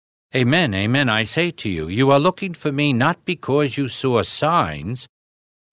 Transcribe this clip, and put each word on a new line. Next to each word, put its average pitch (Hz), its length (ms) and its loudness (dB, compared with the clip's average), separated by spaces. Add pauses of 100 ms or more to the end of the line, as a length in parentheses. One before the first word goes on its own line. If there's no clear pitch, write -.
(340)
"Amen, 135 400 2
amen, 120 340 0
I 110 140 2
say 160 300 -2
to - 160 -8
you, 80 180 -4
you 117 240 2
are 139 80 6
looking 180 360 -2
for - 180 -6
me 143 200 0
not 135 320 0
because 143 540 -2
you 139 80 -2
saw 123 360 0
signs, 101 840 -2 (680)